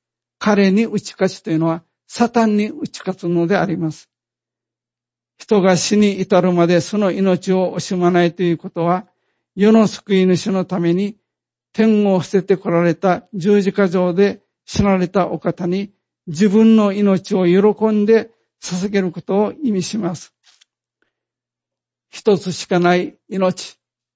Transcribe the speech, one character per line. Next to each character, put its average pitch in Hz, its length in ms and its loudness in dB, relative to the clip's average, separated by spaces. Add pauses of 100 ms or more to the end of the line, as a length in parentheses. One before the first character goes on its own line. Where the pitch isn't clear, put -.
(380)
彼 202 340 2
に 214 140 2
打 208 140 -6
ち - 120 -10
勝 185 180 -2
ち - 120 -12
と - 100 -10
い 160 40 0
う 160 40 0
の 165 80 0
は、 165 160 -4 (240)
サ 233 220 -2
タ 233 160 0
ン 214 100 0
に 208 140 -2
打 - 180 -10
ち - 120 -20
勝 185 180 -8
つ 175 100 -10
の 170 180 0
で 190 120 0
あ 180 80 -2
り 175 100 -6
ま 160 160 -4
す。 - 180 -20 (1300)
人 208 240 0
が 185 140 4
死 208 220 0
に 202 240 2
至 185 200 2
る 180 120 0
ま 170 120 2
で 175 160 2
そ 202 160 -6
の 202 140 0
命 190 400 -2
を 185 240 0
惜 180 40 -6
し - 160 -6
ま 180 140 2
な 175 140 2
い 170 100 0
と 190 100 -6
い 175 100 0
う 156 40 -2
こ 185 120 -14
と 170 160 -6
は、 180 200 -2 (500)
世 202 180 2
の 220 140 4
救 - 280 -4
い 185 100 2
主 185 260 0
の 185 120 -2
た 175 160 -6
め 170 140 0
に 202 240 -4 (560)
天 208 400 2
を 180 80 2
捨 185 200 -2
て 185 60 -8
て 190 100 2
こ 196 140 -6
ら 170 120 2
れ 170 120 0
た 180 380 -2
十 202 280 2
字 190 120 -2
架 196 160 0
上 180 240 0
で 196 280 0 (240)
死 - 180 -2
な 196 140 2
れ 180 100 -2
た 185 200 -2
お - 120 -8
方 180 280 -6
に 196 240 -4 (360)
自 180 220 0
分 220 260 6
の 208 180 2
命 202 420 0
を 185 100 2
喜 202 420 2
ん 214 180 0
で 220 260 2 (300)
捧 185 280 -6
げ 196 120 0
る 185 100 -2
こ 175 100 -12
と 190 160 -2
を 202 160 0 (100)
意 247 80 -2
味 185 120 -2
し 208 140 -8
ま 180 180 -4
す。 - 180 -18 (1800)
一 - 280 0
つ 185 140 -8
し - 160 -10
か 180 120 0
な 175 160 2
い - 220 -6 (120)
命。 190 480 -4 (380)